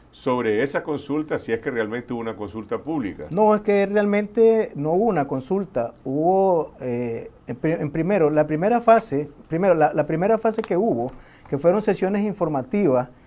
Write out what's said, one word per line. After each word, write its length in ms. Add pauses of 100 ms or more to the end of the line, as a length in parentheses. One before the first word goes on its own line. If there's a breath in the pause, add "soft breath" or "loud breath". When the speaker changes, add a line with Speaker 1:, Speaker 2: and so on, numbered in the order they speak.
(100)
Speaker 1:
sobre 540
esa 180
consulta, 560
si 140
es 80
que 100
realmente 420
hubo 80
una 140
consulta 440
pública? 520
Speaker 2:
No, 240
es 60
que 260
realmente 880
no 200
hubo 100
una 240
consulta. 640 (120)
Hubo, 760
eh, 500 (160)
en 80
pri-, 240
en 140
primero, 360
la 200
primera 320
fase, 480 (200)
primero, 260
la, 180
la 120
primera 320
fase 260
que 140
hubo, 360 (360 loud breath)
que 100
fueron 220
sesiones 420
informativas, 880 (160 soft breath)